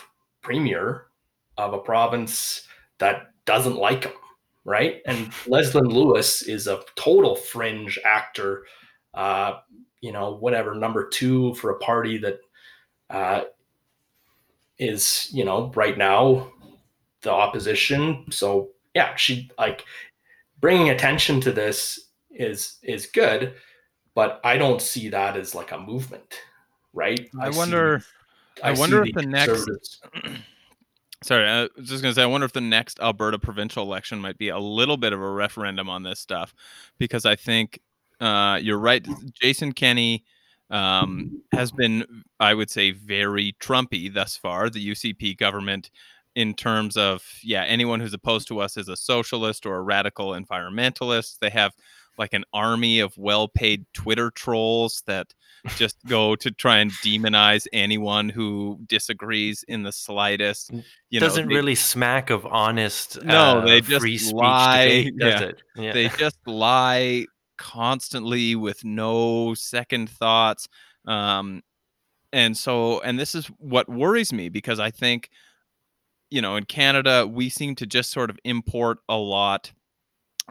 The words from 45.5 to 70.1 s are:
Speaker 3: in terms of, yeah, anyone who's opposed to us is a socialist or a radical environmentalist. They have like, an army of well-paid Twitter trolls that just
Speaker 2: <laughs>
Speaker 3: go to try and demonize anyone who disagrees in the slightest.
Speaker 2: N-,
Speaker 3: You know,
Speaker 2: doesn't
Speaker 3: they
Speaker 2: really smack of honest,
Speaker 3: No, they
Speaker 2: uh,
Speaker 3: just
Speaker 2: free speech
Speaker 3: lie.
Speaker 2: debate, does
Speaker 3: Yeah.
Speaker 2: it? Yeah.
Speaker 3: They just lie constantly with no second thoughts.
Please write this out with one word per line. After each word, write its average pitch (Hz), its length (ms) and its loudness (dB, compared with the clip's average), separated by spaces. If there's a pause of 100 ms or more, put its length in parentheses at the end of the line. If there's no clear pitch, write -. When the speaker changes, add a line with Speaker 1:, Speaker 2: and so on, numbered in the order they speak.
Speaker 3:
in 110 200 -2
terms 110 420 -2
of, 98 260 0 (200)
yeah, 104 200 -2
anyone 117 360 0
who's 110 140 -8
opposed 110 340 -2
to 110 120 -6
us 101 160 -4
is 95 140 -10
a 110 80 -10
socialist 113 680 -2
or 95 80 -6
a 92 80 -6
radical 101 480 -2
environmentalist. 107 1080 -4
They 104 120 -2
have 104 220 2 (440)
like, 107 160 -6
an 101 100 -2 (100)
army 113 460 2
of 101 180 0
well-paid 104 760 0
Twitter 113 380 -2
trolls 113 760 0
that 95 260 -6 (440)
just 113 240 -2
Speaker 2:
<laughs> 123 60 -20
Speaker 3:
go 110 280 4
to 120 160 -4
try 113 260 2
and 104 140 4
demonize 107 800 2
anyone 104 560 0
who 101 560 -4
disagrees 104 800 -4
in 107 160 -6
the 101 80 -6
slightest. 101 800 -2
Speaker 2:
N-, 117 100 -10 (260)
Speaker 3:
You 117 100 0
know, 160 80 4
Speaker 2:
doesn't 160 200 0
Speaker 3:
they - 80 2
Speaker 2:
really 143 200 2
smack 123 540 0
of 107 160 0
honest, 110 800 -2
Speaker 3:
No, 135 420 6
they 117 120 10
Speaker 2:
uh, 117 40 8
Speaker 3:
just 135 200 2
Speaker 2:
free 113 160 0
speech 110 160 -2
Speaker 3:
lie. 127 520 6
Speaker 2:
debate, 127 320 4
does 113 240 2
Speaker 3:
Yeah. 95 60 -4
Speaker 2:
it? 87 140 -12 (140)
Yeah. 110 180 -8
Speaker 3:
They 117 160 2
just 151 360 -2
lie 123 800 2 (320)
constantly 120 960 -2
with 107 280 -4
no 113 720 0
second 120 560 -6
thoughts. 113 580 0 (380)